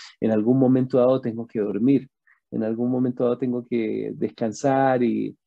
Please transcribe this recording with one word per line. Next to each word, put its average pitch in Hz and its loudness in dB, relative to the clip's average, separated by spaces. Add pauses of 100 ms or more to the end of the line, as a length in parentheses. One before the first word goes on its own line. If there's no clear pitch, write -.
(200)
en 113 0
algún 110 2
momento 131 2
dado 127 4
tengo 117 -8
que 113 -6
dormir, 113 0 (400)
en 113 -4
algún 113 -2
momento 127 -2
dado 120 0
tengo 123 -4
que 110 -4
descansar 131 0
y 107 -2 (100)